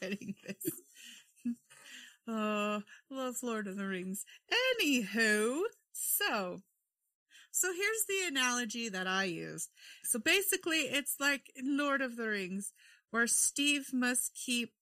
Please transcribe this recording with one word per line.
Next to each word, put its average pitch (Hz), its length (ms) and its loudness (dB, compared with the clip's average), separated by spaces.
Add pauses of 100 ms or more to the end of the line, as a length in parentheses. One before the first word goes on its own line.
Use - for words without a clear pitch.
writing 196 320 -6 (100)
this. - 280 -6 (1500)
Uh, 214 540 0 (300)
love 254 320 -4
Lord 220 260 -2
of 190 80 -6
the 196 100 -4
Rings. 185 380 -4 (580)
Anywho, 226 800 4 (320)
so, 196 720 -2 (920)
so 370 200 2
here's 403 360 0
the 392 180 0
analogy 247 640 0
that 185 180 -4
I 185 180 2
use. 160 440 -6 (340)
So - 160 0
basically, 349 640 2
it's 277 400 0
like 277 340 0
in 269 240 0
Lord 277 240 2
of 240 140 -2
the 226 120 -2
Rings, 196 440 -2 (400)
where 226 160 4
Steve 285 640 2
must 247 420 0
keep 240 480 -2